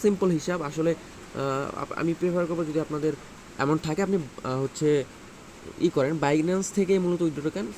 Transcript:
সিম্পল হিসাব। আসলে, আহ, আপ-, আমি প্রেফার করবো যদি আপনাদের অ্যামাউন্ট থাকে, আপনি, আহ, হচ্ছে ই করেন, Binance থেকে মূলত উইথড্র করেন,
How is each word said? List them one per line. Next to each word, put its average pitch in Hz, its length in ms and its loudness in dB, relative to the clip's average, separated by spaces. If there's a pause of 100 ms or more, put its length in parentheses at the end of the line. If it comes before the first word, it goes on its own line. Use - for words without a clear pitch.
সিম্পল 196 280 4
হিসাব। 170 320 0
আসলে, 156 320 0
আহ, - 840 -6
আপ-, - 180 -6
আমি 165 180 0
প্রেফার 175 320 0
করবো 170 180 -2
যদি 156 160 -2
আপনাদের 151 320 -2 (440)
অ্যামাউন্ট 147 260 2
থাকে, 160 200 0
আপনি, 190 140 2
আহ, 135 340 -4 (120)
হচ্ছে 143 420 2 (760)
ই - 80 4
করেন, 151 300 2
Binance 156 560 2
থেকে 190 240 4
মূলত 175 240 2
উইথড্র 151 280 0
করেন, 196 160 -4 (120)